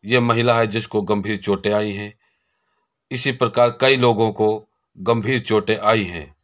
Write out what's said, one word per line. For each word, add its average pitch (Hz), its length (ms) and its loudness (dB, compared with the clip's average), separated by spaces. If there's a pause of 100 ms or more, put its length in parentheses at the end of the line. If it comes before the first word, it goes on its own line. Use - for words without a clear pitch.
ये 123 140 2
महिला 117 380 2
है 113 100 2
जिसको 104 340 -4
गंभीर 101 360 -2
चोटें 101 360 -2
आई 107 180 -2
हैं। 104 280 -12 (920)
इसी 131 200 -2
प्रकार 120 500 2
कई 135 140 4
लोगों 113 360 2
को 107 360 -2 (300)
गंभीर 117 420 -2
चोटें 110 380 0
आई 107 260 2
हैं। 85 400 -10